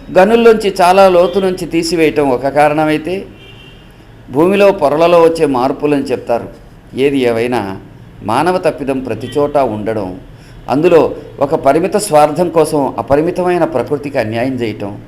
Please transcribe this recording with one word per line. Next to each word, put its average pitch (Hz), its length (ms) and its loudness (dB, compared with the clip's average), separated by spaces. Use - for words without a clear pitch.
గనుల్లోంచి 214 640 4
చాలా 190 280 6
లోతు 180 300 2
నుంచి 185 280 -2
తీసివేయటం 160 640 0
ఒక 123 180 -2
కారణమైతే, 151 800 0
భూమిలో 190 420 4
పొరలలో 160 500 2
వచ్చే 165 240 2
మార్పులని 135 560 -2
చెప్తారు. 117 460 -2
ఏది 139 240 0
ఏవైనా, 113 640 -2
మానవ 156 360 0
తప్పిదం 139 420 -4
ప్రతి 113 380 -8
చోట 143 180 0
ఉండడం, 107 640 -4
అందులో 151 460 2
ఒక 143 140 -2
పరిమిత 160 420 0
స్వార్థం 151 520 0
కోసం 156 500 0
అపరిమితమైన 175 680 0
ప్రకృతికి 135 540 -4
అన్యాయం 117 360 -4
చేయటం. 104 520 -8